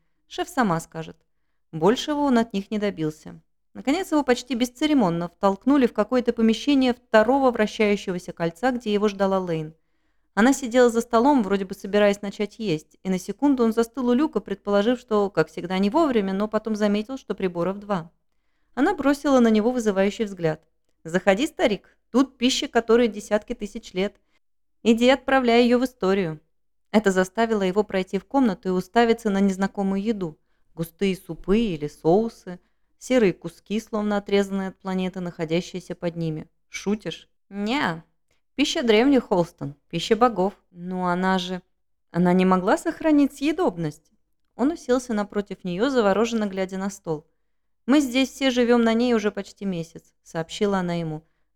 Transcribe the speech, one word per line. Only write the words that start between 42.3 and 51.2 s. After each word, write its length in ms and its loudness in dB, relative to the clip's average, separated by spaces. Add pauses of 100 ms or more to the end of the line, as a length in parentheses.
не 140 4
могла 320 2
сохранить 580 0
съедобность?" 760 -4 (440)
Он 140 0
уселся 460 -2
напротив 480 -6
неё, 260 -2
завороженно 560 0
глядя 320 -6
на 140 -6
стол. 340 -10 (600)
"Мы 140 4
здесь 280 -2
все 200 -2
живём 340 4
на 100 2
ней 200 2
уже 180 0
почти 320 -12
месяц", 580 -8
сообщила 580 -4
она 160 -2
ему. 280 -6 (320)